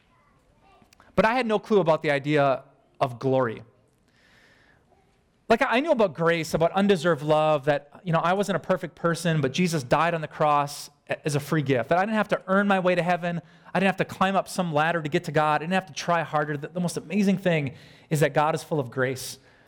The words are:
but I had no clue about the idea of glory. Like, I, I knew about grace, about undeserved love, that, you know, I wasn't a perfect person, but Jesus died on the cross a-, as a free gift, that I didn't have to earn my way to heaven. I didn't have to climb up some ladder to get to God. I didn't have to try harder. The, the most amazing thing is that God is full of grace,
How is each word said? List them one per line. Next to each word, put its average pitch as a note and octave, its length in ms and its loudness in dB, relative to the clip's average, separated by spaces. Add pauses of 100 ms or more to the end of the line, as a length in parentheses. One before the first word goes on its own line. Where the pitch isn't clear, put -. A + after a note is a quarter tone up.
(1160)
but G3+ 120 4
I A3+ 80 2
had B3+ 120 0
no G#3+ 120 0
clue G#3 220 2
about D#3 220 2
the D3+ 80 -2
idea C#3 520 2 (400)
of B2+ 160 -2
glory. C3 440 0 (1900)
Like, A3+ 100 2
I, A#3+ 160 0
I B3+ 40 2
knew D#4+ 120 2
about G#3 220 2
grace, E3 400 0
about E3 180 2
undeserved F3 500 2
love, D3+ 440 2
that, - 360 -2
you F3 120 -2
know, D#3+ 60 2
I E3+ 120 2
wasn't G3 240 -2
a D3 40 -6
perfect F3+ 340 -4
person, E3 480 -2
but C3 100 0
Jesus E3 300 0
died D#3 320 2
on D#3+ 80 -4
the D3+ 40 -6
cross D3 640 0 (200)
a-, - 180 -6
as D3 80 -2
a C#3+ 60 -2
free D#3 220 -2
gift, B2+ 280 0
that E3+ 80 2
I F#3 40 2
didn't A3 140 -2
have G#3 120 0
to - 180 -2
earn G3 200 2
my G3 140 2
way F3+ 140 2
to E3+ 80 0
heaven. E3+ 380 -2 (320)
I F3+ 80 0
didn't F#3+ 80 2
have F#3 100 0
to E3+ 60 -2
climb F#3+ 300 -2
up F3 140 0
some F3 260 -4
ladder E3 280 0
to D3+ 60 -6
get F3 160 -2
to D3+ 80 -8
God. D3+ 240 2
I D3 80 -4
didn't F3 100 -2
have F#3 120 0
to C#3+ 60 -18
try E3 300 -2
harder. D3+ 340 -2
The, C#3+ 120 -10
the F3+ 120 -6
most F3 160 -2
amazing F#3+ 420 0
thing D#3 360 -2 (360)
is D3+ 100 0
that C#3+ 140 2
God D#3 200 2
is D3+ 80 -6
full D#3 180 -4
of A#2+ 100 -6
grace, B2+ 480 -4 (300)